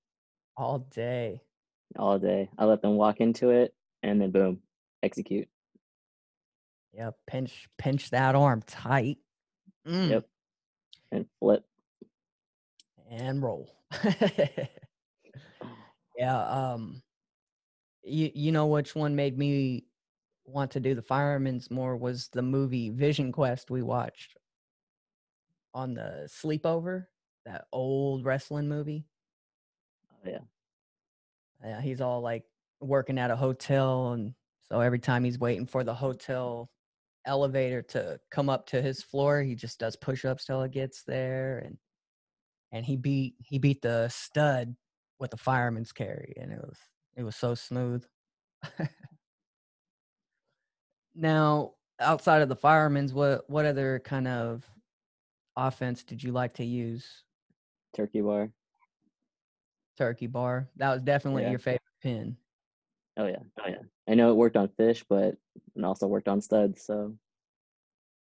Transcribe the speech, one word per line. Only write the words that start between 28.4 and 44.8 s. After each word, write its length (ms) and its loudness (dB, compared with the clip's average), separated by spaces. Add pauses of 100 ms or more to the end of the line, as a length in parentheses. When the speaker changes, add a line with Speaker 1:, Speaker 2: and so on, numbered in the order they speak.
Speaker 1:
movie. 380 -6 (1040)
Speaker 2:
Oh, 180 -14
yeah. 80 -8 (1300)
Speaker 1:
Yeah, 160 -8
he's 220 -6
all, 180 -2
like, 240 -6 (360)
working 380 0
at 120 2
a 60 0
hotel, 760 0
and 220 -6 (340)
so 120 0
every 180 4
time 260 2
he's 140 -2
waiting 280 -2
for 160 -2
the 120 -4
hotel 760 -6 (540)
elevator 580 0
to 380 -6 (100)
come 200 0
up 160 0
to 160 -2
his 200 -4
floor, 400 2
he 120 -2
just 260 -12
does 160 -4
push-ups 480 -4
till 180 -2
it 100 -4
gets 320 -6
there, 600 -4
and, 140 -16 (920)
and 140 -8
he 120 -2
beat, 460 -2
he 160 -4
beat 220 4
the 280 0
stud 680 0 (440)